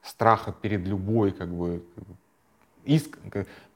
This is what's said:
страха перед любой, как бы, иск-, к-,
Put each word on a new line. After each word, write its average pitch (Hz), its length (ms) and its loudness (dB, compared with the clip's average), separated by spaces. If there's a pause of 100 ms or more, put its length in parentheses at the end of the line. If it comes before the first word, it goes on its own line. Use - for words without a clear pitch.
страха 110 500 2
перед 98 340 -4
любой, 101 460 2
как 90 220 -8
бы, 87 300 -4 (1000)
иск-, 147 340 2 (120)
к-, 101 160 -4 (300)